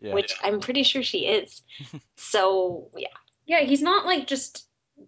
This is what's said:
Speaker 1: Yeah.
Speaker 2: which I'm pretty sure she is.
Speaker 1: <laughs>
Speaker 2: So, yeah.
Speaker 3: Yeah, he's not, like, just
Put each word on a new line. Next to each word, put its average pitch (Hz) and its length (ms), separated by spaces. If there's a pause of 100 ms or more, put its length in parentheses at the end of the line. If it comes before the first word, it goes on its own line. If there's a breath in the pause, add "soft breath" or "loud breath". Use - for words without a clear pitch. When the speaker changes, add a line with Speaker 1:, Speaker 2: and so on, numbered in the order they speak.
Speaker 1:
Yeah. 101 140
Speaker 2:
which 101 280
I'm 202 180
pretty 254 220
sure 254 200
she 170 240
is. - 360 (300 loud breath)
Speaker 1:
<laughs> 147 100 (140)
Speaker 2:
So, 190 800
yeah. - 120 (380)
Speaker 3:
Yeah, 320 140
he's 277 220
not, 359 240
like, 339 200
just - 400 (420)